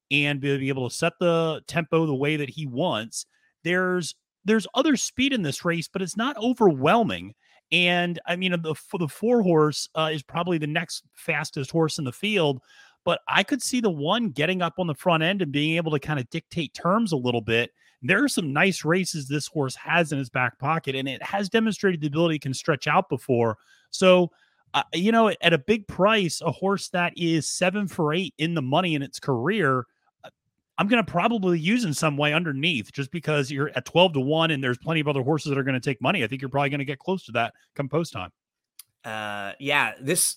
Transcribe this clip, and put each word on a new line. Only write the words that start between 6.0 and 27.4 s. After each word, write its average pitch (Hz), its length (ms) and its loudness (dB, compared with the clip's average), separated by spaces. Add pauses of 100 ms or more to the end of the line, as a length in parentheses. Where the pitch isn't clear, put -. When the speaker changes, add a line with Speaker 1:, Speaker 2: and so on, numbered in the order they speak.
Speaker 1:
it's 185 160 -6
not 254 200 -2
overwhelming. 165 960 2 (380)
And 175 560 2
I 175 80 -2
mean, 180 260 0
the, 160 100 -4
f-, - 140 -10 (140)
the 160 80 0
four 233 340 2
horse, 156 540 2
uh, 160 180 0
is 147 80 -6
probably 175 380 -2
the 151 80 -4
next 165 360 -6 (120)
fastest 147 560 -6
horse 160 260 2
in 147 80 -4
the 123 60 -4
field, 170 500 0 (420)
but 170 240 -2
I 175 160 4
could 269 200 -2
see 247 180 -2
the 220 80 2
one 175 400 0
getting 165 320 -2
up 165 160 -2
on 185 80 -2
the 156 80 -2
front 160 300 2
end 190 180 0
and 147 100 -2
being 151 240 0
able 165 160 0
to 147 80 2
kinda 147 260 -4
dictate - 500 -8
terms 196 360 0
a 151 60 2
little 123 240 0
bit. 113 300 0 (320)
There 185 200 4
are 285 40 4
some 160 260 -2
nice 170 320 2
races 165 420 0
this 143 200 -2
horse 135 300 -4
has 160 340 0
in 139 80 -2
his 131 100 -6
back 127 300 -2
pocket, 147 360 -2
and 135 140 -4
it 127 140 -8
has 202 260 -4
demonstrated 202 520 0
the 151 60 -2
ability 160 280 2
it 143 80 -6
can 135 100 -4
stretch - 340 -2
out 175 220 2
before. 117 480 2 (320)
So, 180 420 6 (440)
uh, - 80 2 (100)
you 185 180 2
know, 226 180 6 (120)
at 170 120 4
a 160 40 4
big 214 300 -2
price, 196 580 2
a 160 60 2
horse 190 380 -2
that 175 280 -2
is 165 320 0